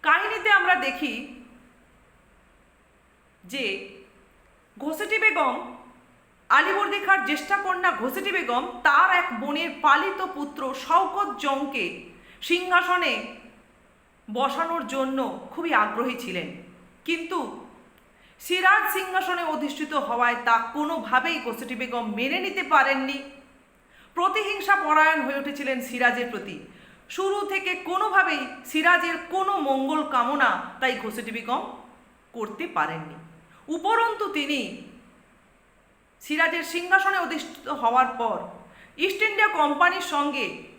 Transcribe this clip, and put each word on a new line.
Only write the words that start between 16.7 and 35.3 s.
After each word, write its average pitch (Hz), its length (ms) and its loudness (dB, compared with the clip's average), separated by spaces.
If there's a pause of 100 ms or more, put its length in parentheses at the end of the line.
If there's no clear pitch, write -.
কিন্তু 330 340 -2 (1000)
সিরাজ 381 420 4 (120)
সিংহাসনে 370 480 -2 (100)
অধিষ্ঠিত 294 400 -4 (140)
হওয়ায় 240 400 2
তা - 80 6 (200)
কোনোভাবেই 294 680 0
ঘসেটি 240 300 -6
বেগম 240 300 -4 (120)
মেনে 277 280 0
নিতে 370 180 -4 (100)
পারেননি। 269 440 4 (1000)
প্রতিহিংসা 392 580 2 (100)
পরায়ণ 311 400 6
হয়ে 277 160 -2
উঠেছিলেন 277 360 -4 (100)
সিরাজের 240 440 0
প্রতি। 196 240 -8 (540)
শুরু 392 300 -2 (120)
থেকে 381 200 -2 (180)
কোনোভাবেই 370 520 2 (280)
সিরাজের 339 460 2 (180)
কোনো 381 200 0 (140)
মঙ্গল 269 340 0 (120)
কামনা 262 360 2 (300)
তাই 254 140 0 (100)
ঘসেটি 220 280 -8
বেগম 233 320 -4 (680)
করতে 233 320 -8 (120)
পারেননি। 156 400 -4 (500)
উপরন্তু 427 580 0 (120)
তিনি 285 220 -2 (1600)